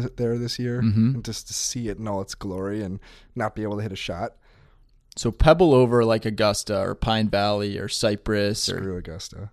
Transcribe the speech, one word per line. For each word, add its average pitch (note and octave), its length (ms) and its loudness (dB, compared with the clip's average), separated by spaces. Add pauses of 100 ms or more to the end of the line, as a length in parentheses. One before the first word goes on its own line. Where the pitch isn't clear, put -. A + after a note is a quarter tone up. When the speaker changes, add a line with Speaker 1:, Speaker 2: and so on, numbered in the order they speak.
Speaker 1:
th-, A#2+ 160 -4
there A#2 220 -2
this A#2+ 220 -6
year, A#2+ 200 -2
Speaker 2:
Mm-hmm. A2 360 4
Speaker 1:
and A#2 80 -8
just - 240 -10
to - 60 -14
see - 340 -4
it F#2+ 100 -6
in A2 80 -8
all G2+ 140 -2
its - 160 -10
glory G2 460 -6
and G2 180 -6 (340)
not A2 220 -4
be G#2+ 80 -4
able G#2 140 -4
to G2+ 40 -4
hit G#2+ 80 -6
a F#2+ 60 -10
shot. F#2 400 -8 (800)
Speaker 2:
So A#2 160 -2
Pebble D#3+ 420 6
over, A#2+ 300 6
like, A2+ 200 2
Augusta G#2 560 0
or F#2+ 140 -2
Pine A2 340 0
Valley G2+ 500 0
or G#2 100 -6
Cypress G#2 800 0
or F#2 100 -4
Speaker 1:
Screw F#2 180 -4
Augusta. F2 560 -12